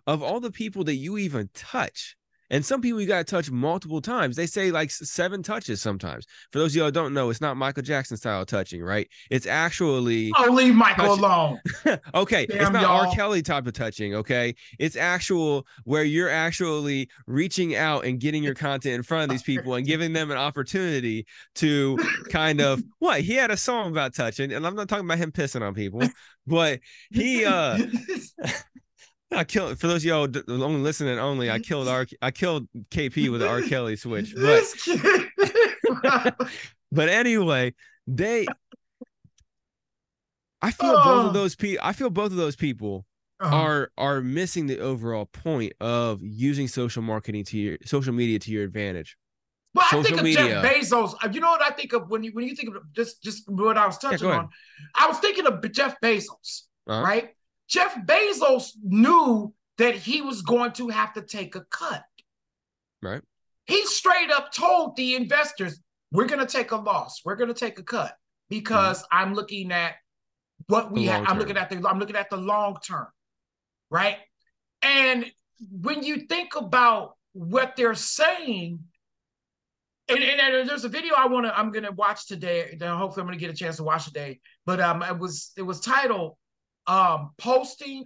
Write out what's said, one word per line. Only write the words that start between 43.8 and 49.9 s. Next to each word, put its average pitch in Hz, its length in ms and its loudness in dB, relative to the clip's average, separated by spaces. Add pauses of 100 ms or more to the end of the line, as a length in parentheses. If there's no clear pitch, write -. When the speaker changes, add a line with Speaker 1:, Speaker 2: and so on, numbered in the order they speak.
Speaker 1:
are 139 240 0
missing 156 440 -2
the 135 140 -4
overall 113 480 -4
point 131 520 -4
of 117 440 -2
using 131 440 -2
social 120 360 -4
marketing 107 420 -4
to - 120 -8
your, 101 280 -4
social 131 280 -2
media 117 260 0
to 110 120 -10
your 104 120 -2
advantage. 95 520 -6 (600)
Speaker 2:
Well, 359 100 6
I - 60 4